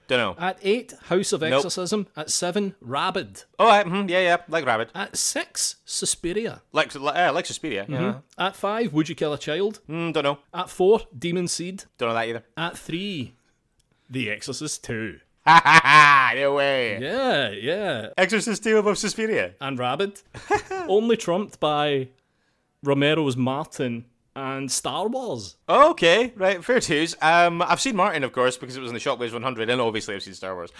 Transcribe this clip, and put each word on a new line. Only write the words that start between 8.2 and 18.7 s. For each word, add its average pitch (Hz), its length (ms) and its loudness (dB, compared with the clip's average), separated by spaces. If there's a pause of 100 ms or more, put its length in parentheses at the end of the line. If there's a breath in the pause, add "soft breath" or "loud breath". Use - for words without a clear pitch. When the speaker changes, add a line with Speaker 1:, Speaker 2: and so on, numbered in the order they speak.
Speaker 2:
At 185 180 -4
five, 208 380 -4
Would 156 160 0
You 160 40 -10
Kill 151 200 -2
a 139 40 -6
Child? 196 420 -4 (100)
Speaker 1:
Mm, 165 240 -4
dunno. 147 240 0 (160)
Speaker 2:
At 175 160 -8
four, 202 320 4 (140)
Demon 170 320 -4
Seed. 185 360 -8 (140)
Speaker 1:
Dunno 117 160 -2
that 113 140 -2
either. 117 160 -8 (120)
Speaker 2:
At 165 220 -6
three, 165 560 -8 (760)
The 123 200 -4
Exorcist 135 540 -8
two. 110 360 -8 (260)
Speaker 1:
Ha 160 180 10
ha 160 180 8
ha! 143 520 8
No 139 200 2
way! 135 460 0
Speaker 2:
Yeah, 170 500 -2
yeah. 127 580 -4 (100)
Speaker 1:
Exorcist 190 460 0
two 220 140 4